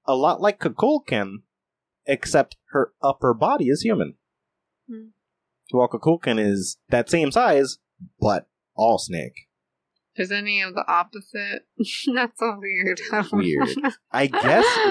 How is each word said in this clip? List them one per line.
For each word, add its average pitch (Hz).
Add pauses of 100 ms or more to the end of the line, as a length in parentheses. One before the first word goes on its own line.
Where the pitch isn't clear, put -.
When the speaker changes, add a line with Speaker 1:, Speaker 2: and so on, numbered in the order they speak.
Speaker 1:
a 135
lot 147
like 202
Kukulkan, 113 (600)
except - (140)
her - (100)
upper 135
body 151
is 143
human. 180 (720)
Speaker 2:
Hmm. 220 (640)
Speaker 1:
While 123
Kukulkan 131
is 98 (120)
that 120
same 156
size, 151 (420)
but 101 (260)
all 110
snake. 80 (840)
Speaker 2:
Is 190
any 202
of 190
the -
opposite? 202 (120)
<laughs> - (360)
That's 247
so 226
weird. 190
<laughs> -
I 214
don't -
Speaker 1:
Weird. 175
Speaker 2:
know. 285 (200)
Speaker 1:
I 139
guess 381
Speaker 2:
<laughs> 480 (140)